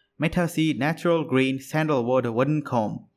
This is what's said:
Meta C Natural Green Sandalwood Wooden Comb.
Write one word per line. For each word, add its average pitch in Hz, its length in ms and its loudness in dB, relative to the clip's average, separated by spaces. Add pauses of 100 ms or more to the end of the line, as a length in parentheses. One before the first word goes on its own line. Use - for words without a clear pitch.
(180)
Meta 165 300 0
C 156 240 0
Natural 156 500 0
Green 131 380 0
Sandalwood 127 680 0
Wooden 135 360 0
Comb. - 440 -2 (100)